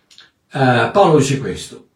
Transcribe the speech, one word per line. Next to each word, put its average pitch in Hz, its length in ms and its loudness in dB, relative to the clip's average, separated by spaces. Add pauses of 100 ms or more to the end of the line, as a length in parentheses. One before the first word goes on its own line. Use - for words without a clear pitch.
(540)
eh, 127 400 0
Paolo 175 260 4
dice 131 200 -2
questo: - 580 -14